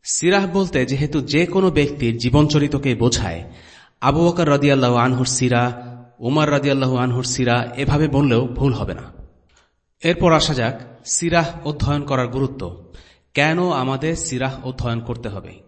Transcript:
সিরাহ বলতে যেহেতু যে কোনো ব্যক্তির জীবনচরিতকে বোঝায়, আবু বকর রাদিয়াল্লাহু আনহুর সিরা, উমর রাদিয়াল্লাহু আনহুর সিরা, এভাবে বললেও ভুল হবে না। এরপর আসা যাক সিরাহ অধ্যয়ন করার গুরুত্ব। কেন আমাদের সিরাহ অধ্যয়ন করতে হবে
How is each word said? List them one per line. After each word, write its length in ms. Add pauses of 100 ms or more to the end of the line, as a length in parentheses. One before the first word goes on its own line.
সিরাহ 500
বলতে 340
যেহেতু 340
যে 260
কোনো 240
ব্যক্তির 480
জীবনচরিতকে 760
বোঝায়, 560 (500)
আবু 260
বকর 240
রাদিয়াল্লাহু 440
আনহুর 320
সিরা, 680 (260)
উমর 320
রাদিয়াল্লাহু 460
আনহুর 280
সিরা, 520
এভাবে 320
বললেও 380
ভুল 260
হবে 220
না। 80 (960)
এরপর 320
আসা 220
যাক 260 (240)
সিরাহ 460 (140)
অধ্যয়ন 380
করার 260
গুরুত্ব। 640 (420)
কেন 360
আমাদের 460
সিরাহ 500
অধ্যয়ন 340
করতে 280
হবে 260 (140)